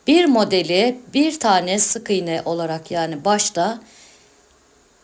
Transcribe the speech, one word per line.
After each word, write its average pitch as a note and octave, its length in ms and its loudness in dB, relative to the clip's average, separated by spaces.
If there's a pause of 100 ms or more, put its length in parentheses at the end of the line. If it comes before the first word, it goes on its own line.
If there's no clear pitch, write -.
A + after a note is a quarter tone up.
Bir E4+ 180 4
modeli G3 760 2 (140)
bir D4+ 260 0
tane F#3 380 2
sık A3 320 0
iğne E3+ 340 -2
olarak, D#3+ 460 -6
yani E3 340 -4
başta, G3+ 580 -2 (1200)